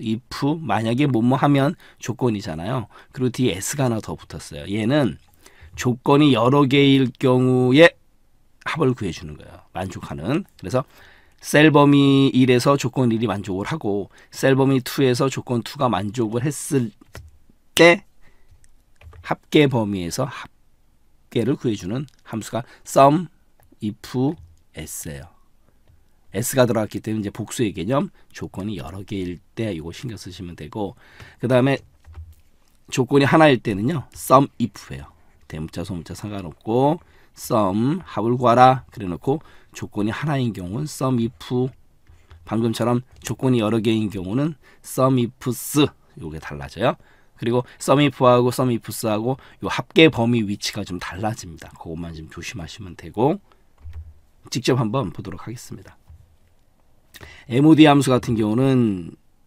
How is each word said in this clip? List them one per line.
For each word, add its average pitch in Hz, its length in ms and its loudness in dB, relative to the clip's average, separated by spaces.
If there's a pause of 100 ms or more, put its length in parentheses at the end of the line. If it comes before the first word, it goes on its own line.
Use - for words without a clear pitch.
if, 131 580 -4
만약에 117 480 -2
뭐뭐 123 300 2
하면 143 400 2 (240)
조건이잖아요. 107 880 -6 (240)
그리고 127 180 -4
뒤에 123 280 -2
s가 139 260 -4
하나 113 160 -2
더 80 160 -10
붙었어요. 78 580 -12
얘는 110 420 0 (600)
조건이 143 560 2
여러 127 320 4
개일 135 520 4
경우에 127 760 6 (720)
합을 143 300 -2
구해주는 80 420 -10
거예요. - 160 -20 (200)
만족하는. 95 720 -10 (140)
그래서 107 240 -4 (580)
셀 151 300 4
범위 139 560 6
일에서 127 500 4
조건 127 360 -2
일이 113 160 -2
만족을 98 380 -6
하고 101 440 -6 (220)
셀 135 240 2
범위 135 240 2
투에서 131 480 0
조건 123 340 -4
투가 139 260 -4
만족을 110 560 -2
했을 135 460 -4 (840)
때 170 300 6 (1160)
합계 - 440 2
범위에서 107 600 -4 (1040)
합계를 120 260 0
구해주는 110 480 -6 (200)
함수가 113 380 -8 (220)
sum 147 440 4 (540)
if 127 520 -6 (420)
s예요. 78 460 -14 (1120)
s가 123 320 0
들어갔기 110 340 -4
때문에 110 200 -6
이제 98 100 -6
복수의 104 420 -4
개념, 120 380 -4 (220)
조건이 95 440 -10
여러 85 260 -12
개일 90 360 -8 (160)
때 110 180 -6
이거 82 200 -10
신경 110 260 -12
쓰시면 87 380 -16
되고 90 380 -10 (440)
그 120 100 -4
다음에 131 300 2 (1120)
조건이 139 340 2
하나일 147 340 6
때는요. 117 540 -4
sum 135 340 4 (140)
if예요. 131 460 -8 (420)
대문자, 80 360 -10
소문자 85 300 -10
상관없고 110 840 -2 (340)
sum, 117 720 0
합을 113 320 -2
구하라 127 540 6
그래놓고 107 500 -4 (320)
조건이 104 380 -6
하나인 131 420 -2
경우는 95 300 -8
sum 131 360 -4
if, 123 540 -4 (720)
방금처럼 117 560 0 (200)
조건이 127 400 -2
여러 107 180 0
개인 110 320 0
경우는 107 440 -4 (300)
sum 131 340 0
ifs, 127 680 -2 (340)
요게 78 200 -12
달라져요. 76 560 -4 (400)
그리고 120 280 -2 (160)
sum 143 200 2
if하고 123 480 4
sum 127 220 -2
ifs하고 113 680 -4 (260)
요 95 40 -4
합계 160 420 4
범위 120 320 0
위치가 101 420 -6
좀 90 140 -10
달라집니다. 90 720 -10
그것만 82 440 -12
좀 78 140 -16
조심하시면 85 680 -14
되고 120 440 -2 (1080)
직접 127 280 0
한번 113 320 -4
보도록 92 360 -14
하겠습니다. - 500 -18 (1500)
엠오디 151 380 8
함수 143 240 4
같은 123 240 0
경우는 110 800 0 (320)